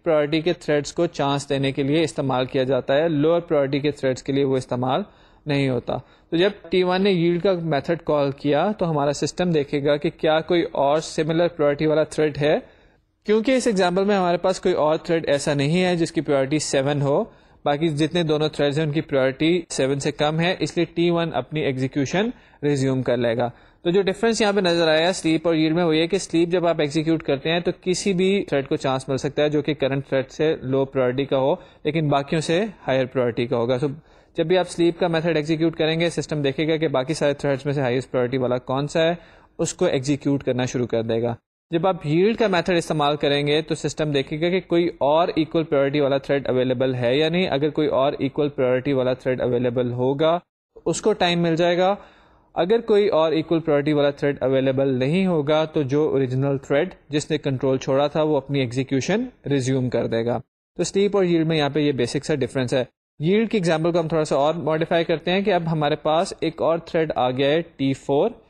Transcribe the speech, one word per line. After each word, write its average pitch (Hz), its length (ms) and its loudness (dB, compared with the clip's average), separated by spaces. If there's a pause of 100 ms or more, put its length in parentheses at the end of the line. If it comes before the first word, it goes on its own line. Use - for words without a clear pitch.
پرائیورٹی 156 380 2
کے 170 120 0
تھریڈز 147 400 -2
کو 170 140 0
چانس 139 420 -2
دینے 139 220 0
کے 139 120 -2
لیے 151 200 2
استعمال 131 420 -2
کیا 131 180 0
جاتا 131 340 0
ہے، 165 120 2
لوور 160 320 2
پرائیورٹی 143 380 0
کے 147 120 0
تھریڈز 131 320 -2
کے 139 100 -4
لیے 139 100 2
وہ 135 140 0
استعمال 127 440 -2 (440)
نہیں 139 240 0
ہوتا۔ 123 280 -4 (320)
تو 165 60 -4
جب 180 140 2 (200)
ٹی 185 140 2
ون 180 200 0
نے 202 80 2
ییلڈ 170 320 2
کا 196 100 2 (100)
میتھڈ 160 400 -2
کال 143 280 0
کیا، 143 400 0
تو 180 180 -2
ہمارا 147 240 0
سسٹم 175 380 -2
دیکھے 147 320 0
گا 147 140 2
کہ 160 120 -2
کیا 156 300 0
کوئی 170 320 0
اور 143 280 0
سملر 165 480 -2
پرائیورٹی 147 380 0
والا 156 180 2
تھریڈ 151 340 -2
ہے 156 420 0 (440)
کیونکہ 220 260 2
اس 262 160 2
ایگزامپل 190 360 2
میں 202 140 2
ہمارے 180 200 2
پاس 185 220 -2
کوئی 180 160 0
اور 151 220 2
تھریڈ 165 320 -2
ایسا 143 240 0
نہیں 147 300 2
ہے 180 120 2
جس 165 160 0
کی 165 100 -2
پرائیورٹی 139 380 0
سیون 143 420 0
ہو، 143 220 2 (420)
باقی 147 220 0
جتنے 160 360 0
دونوں 151 260 0
تھریڈز 143 300 0
ہیں 160 60 0
ان 147 60 -2
کی 151 100 -2
پرائیورٹی 147 680 0
سیون 139 300 0
سے 143 120 -2
کم 156 280 0
ہے، 170 200 2
اس 156 180 -4
لیے 170 80 2
ٹی 170 240 0
ون 170 240 0
اپنی 151 280 -4
ایگزیکیوشن 139 680 -2 (340)
ریزیوم 135 400 0
کر 120 140 0
لے 120 200 0
گا۔ 123 120 -2 (320)
تو 175 80 -2
جو 190 120 2
ڈفرینس 214 400 0
یہاں 202 120 2
پہ 208 60 2
نظر 170 280 2
آیا 160 260 2
سلیپ 160 340 0
اور 165 80 2
یلڈ 156 200 2
میں 180 80 2
وہ 160 120 2
یہ 165 120 2
کہ 196 100 -2
سلیپ 170 320 0
جب 170 180 0
آپ 165 140 0
ایگزیکیوٹ 156 420 0
کرتے 147 280 -2
ہیں 170 80 0
تو 175 120 -4 (100)
کسی 190 320 -2
بھی 190 340 0
تھریڈ 139 200 -2
کو 156 80 -2
چانس 131 340 -2
مل 135 80 0
سکتا 147 260 -2
ہے 151 60 2
جو 147 120 0
کہ 151 120 -2
کرنٹ 139 320 -2
تھریڈ 135 260 -2
سے 156 300 0
لو 135 240 0
پرائیورٹی 131 400 0
کا 139 120 -2
ہو 139 180 2 (280)
لیکن 151 260 0
باقیوں 143 320 0
سے 170 240 0 (220)
ہائر 131 180 2
پرائیورٹی 120 420 -2
کا 123 100 -2
ہوگا۔ 120 200 0
So 131 100 -2 (500)
جب 165 80 0
بھی 185 120 2
آپ 180 120 0
سلیپ 170 300 0
کا 185 80 2
میتھڈ 165 280 0
ایگزیکیوٹ 160 400 0
کریں 160 240 0
گے 170 100 2
سسٹم 151 320 -4
دیکھے 139 260 -2
گا 160 100 0
کہ 160 100 -2
باقی 139 260 -2
سارے 147 200 0
تھریڈز 139 320 -2
میں 143 80 -2
سے 147 80 -2
ہائیسٹ 127 300 -2
پرائیورٹی 123 260 0
والا 123 200 0
کون 135 300 -4
سا 165 160 0
ہے، 165 100 2 (440)
اس 165 160 -4
کو 185 120 0
ایگزیکیوٹ 139 580 0
کرنا 127 220 -2
شروع 123 220 -2
کر 113 160 -2
دے 113 180 0
گا۔ 117 140 -2 (360)
جب 165 160 0
آپ 185 180 -2
یلڈ 180 320 2
کا 226 100 2
میتھڈ 180 300 0
استعمال 151 380 0
کریں 143 320 0
گے 151 140 2
تو 156 140 -4
سسٹم 151 360 -4
دیکھے 143 300 -2
گا 175 80 0
کہ 185 180 0
کوئی 170 220 2 (100)
اور 156 360 4
ایکول 160 280 0
پرائیورٹی 139 360 2
والا 139 180 2
تھریڈ 139 300 -2
اویلیبل 127 480 0
ہے 123 220 0
یا 156 120 2
نہیں۔ 180 200 0
اگر 143 200 0
کوئی 151 180 0
اور 139 320 2
ایکول 143 300 -2
پرائیورٹی 127 440 0
والا 127 200 0
تھریڈ 127 280 -4
اویلیبل 123 500 0
ہوگا 139 480 0 (460)
اس 160 160 -2
کو 220 120 2
ٹائم 175 280 0
مل 165 140 2
جائے 175 220 2
گا، 185 180 2 (580)
اگر 196 280 2
کوئی 208 260 4
اور 160 240 2
ایکول 160 280 0
پرائیورٹی 151 340 0
والا 143 160 2
تھریڈ 143 320 -2
اویلیبل 135 460 2
نہیں 139 400 2
ہوگا 156 380 2
تو 156 160 -2
جو 143 280 2
اوریجنل 135 480 0
تھریڈ 151 360 0 (160)
جس 147 220 -2
نے 156 60 0
کنٹرول 131 400 -2
چھوڑا 139 300 0
تھا 151 160 0
وہ 151 140 2
اپنی 139 220 -2
ایگزیکیوشن 135 640 -2 (260)
ریزیوم 131 400 0
کر 120 180 -2
دے 113 180 -2
گا۔ 117 140 -2 (380)
تو 170 60 -2
سلیپ 196 340 0
اور 190 80 4
یلڈ 165 220 2
میں 165 100 0
یہاں 143 120 0
پہ 147 100 -2
یہ 147 120 2
بیسک 127 340 -2
سا 160 100 0
ڈفرینس 127 380 -2
ہے۔ 127 100 0 (360)
یلڈ 208 320 2
کی 226 60 0
ایگزامپل 165 340 2
کو 175 80 2
ہم 165 80 -2
تھوڑا 156 180 0
سا 156 100 0
اور 143 180 2
ماڈیفائی 165 500 0
کرتے 165 280 -2
ہیں 190 100 0
کہ 196 120 0
اب 165 180 0
ہمارے 151 240 0
پاس 156 440 -2
ایک - 220 -4
اور 156 160 2
تھریڈ 160 380 -2
آ 127 160 0
گیا 139 180 0
ہے 160 120 2
ٹی 139 320 -2
فور، 147 380 0 (180)